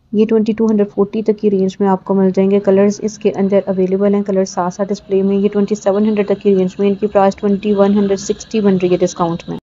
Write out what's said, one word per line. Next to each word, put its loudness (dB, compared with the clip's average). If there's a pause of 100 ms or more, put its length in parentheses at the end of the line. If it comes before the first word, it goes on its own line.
(120)
ये 2
ट्वेंटी 0
टू 0
हंड्रेड 0
फ़ोर्टी -2
तक 0
की -2
range 0
में 2
आपको -2
मिल 4
जाएंगे 2
colors 2
इसके -2
अंदर 0
available 0
हैं, 0
कलर 0
साथ -4
साथ -6
display -2
में। 0
ये 0
ट्वेंटी 0
सेवन 0
हंड्रेड 0
तक 0
की 2
range 0
में, 2
इनकी -2
price 2
ट्वेंटी -2
वन 4
हंड्रेड 0
सिक्सटी -4
बन 2
रही 0
है 2
discount -2
में। -10